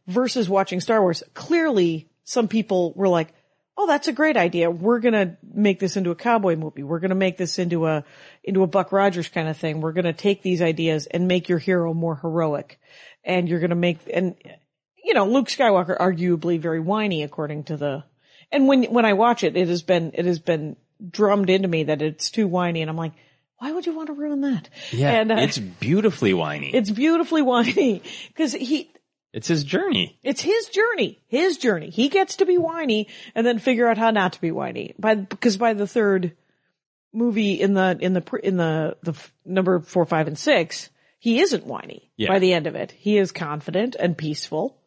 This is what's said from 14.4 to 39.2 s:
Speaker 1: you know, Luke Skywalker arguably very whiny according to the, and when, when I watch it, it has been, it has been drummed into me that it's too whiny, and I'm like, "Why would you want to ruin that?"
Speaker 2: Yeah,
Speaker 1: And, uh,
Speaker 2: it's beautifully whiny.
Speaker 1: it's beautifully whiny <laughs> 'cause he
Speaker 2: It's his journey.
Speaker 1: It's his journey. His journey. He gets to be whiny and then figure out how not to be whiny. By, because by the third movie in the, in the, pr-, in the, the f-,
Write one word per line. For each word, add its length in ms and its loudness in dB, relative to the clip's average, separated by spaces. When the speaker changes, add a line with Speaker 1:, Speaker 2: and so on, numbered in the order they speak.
Speaker 1:
you 100 2
know, 120 4
Luke 220 2
Skywalker 500 2
arguably 600 0
very 220 -2
whiny 420 -2
according 420 -8
to 120 -6
the, 280 -4
and 160 4
when, 180 4
when 200 2
I 80 4
watch 320 2
it, 120 0
it 120 2
has 140 -2
been, 320 0
it 100 -2
has 160 0
been 360 -4
drummed 400 2
into 180 2
me 160 0
that 180 -2
it's 300 -4
too 160 0
whiny, 340 0
and 80 -6
I'm 60 -6
like, 160 -6
"Why 140 -8
would 140 -6
you 80 -4
want 140 -10
to 60 -8
ruin 280 -4
that?" 260 -4
Speaker 2:
Yeah, 220 0
Speaker 1:
And, 200 2
uh, 60 2
Speaker 2:
it's 200 0
beautifully 760 0
whiny. 400 -4
Speaker 1:
it's 160 0
beautifully 520 0
whiny 600 2
<laughs> 180 -20
'cause 160 0
he 380 -4
Speaker 2:
It's 160 -8
his 160 0
journey. 580 -2
Speaker 1:
It's 200 -4
his 260 0
journey. 580 -2
His 320 0
journey. 320 -2
He 200 0
gets 260 0
to 100 2
be 120 4
whiny 500 -2
and 120 0
then 120 0
figure 300 2
out 100 2
how 120 2
not 240 2
to 80 -20
be 100 -2
whiny. 460 -8
By, 160 2
because 420 0
by 160 0
the 140 -4
third 500 0
movie 480 0
in 140 4
the, 260 2
in 120 0
the, 80 0
pr-, 180 -6
in 180 -2
the, 460 0
the 100 -4
f-, 200 -18